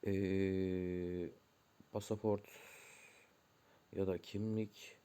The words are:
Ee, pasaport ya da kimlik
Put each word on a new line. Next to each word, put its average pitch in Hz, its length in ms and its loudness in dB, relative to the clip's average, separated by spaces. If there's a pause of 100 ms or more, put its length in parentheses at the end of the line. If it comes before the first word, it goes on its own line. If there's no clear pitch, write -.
Ee, 92 1200 2 (640)
pasaport 104 560 0 (1400)
ya 95 140 2
da 90 120 2
kimlik 110 880 -4